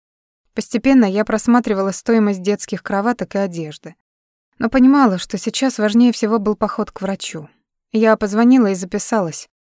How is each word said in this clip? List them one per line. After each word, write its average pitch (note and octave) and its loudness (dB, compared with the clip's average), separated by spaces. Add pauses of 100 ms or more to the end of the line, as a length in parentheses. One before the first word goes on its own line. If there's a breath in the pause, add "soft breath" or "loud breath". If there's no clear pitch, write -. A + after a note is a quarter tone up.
(540)
Постепенно B3 2
я G3+ 0
просматривала G#3+ 0
стоимость G#3 0
детских G3 -4
кроваток G3+ -4
и G3+ -2
одежды. E3 -8 (640)
Но A#3 -2
понимала, C4 4
что - -8
сейчас B3+ -4
важнее A3+ 4
всего A3 -2
был G#3 -2
поход G#3 -4
к - -14
врачу. F#3 -10 (440)
Я A3 4
позвонила A3+ 4
и G3 0
записалась, F#3 -4 (200)